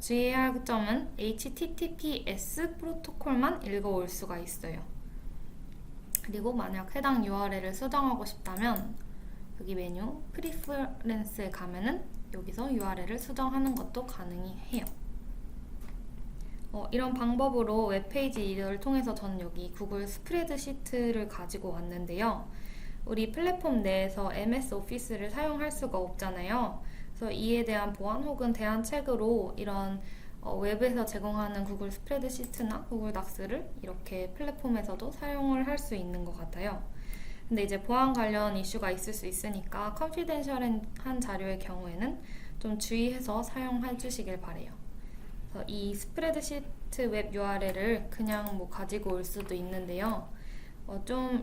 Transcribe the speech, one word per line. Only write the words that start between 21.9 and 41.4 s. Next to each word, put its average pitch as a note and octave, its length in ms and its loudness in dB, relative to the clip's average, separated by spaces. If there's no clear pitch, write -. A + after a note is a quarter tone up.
우리 A3 280 2
플랫폼 E4 500 4
내에서 F#3+ 500 2
엠에스 A3+ 420 2
오피스를 G#3 560 -2
사용할 D4+ 420 0
수가 A#3+ 260 0
없잖아요. F#3 840 0
그래서 A3+ 160 -2
이에 A#3 320 4
대한 G#3 280 2
보완 G#3+ 300 0
혹은 B3+ 300 2
대안책으로 A3 1040 2
이런, G3 440 0
어, - 180 0
웹에서 A3 460 4
제공하는 G#3 600 0
구글 G3 260 -2
스프레드시트나 B3 920 -2
구글 G#3+ 280 -2
닥스를 G3 560 -2
이렇게 F#3 520 -4
플랫폼에서도 G3+ 760 0
사용을 C#4 560 2
할 C#4+ 100 2
수 C4 200 -2
있는 F3+ 280 -2
것 E3+ 140 -4
같아요. F#3 460 -2
근데 G#3+ 160 2
이제 G3 180 0
보안 C4 300 6
관련 G#3+ 440 4
이슈가 F#3+ 360 0
있을 F#3 200 -2
수 G3 140 -4
있으니까 G3+ 680 -2
컨피덴셜한 C4+ 1300 0
자료의 F#3+ 380 0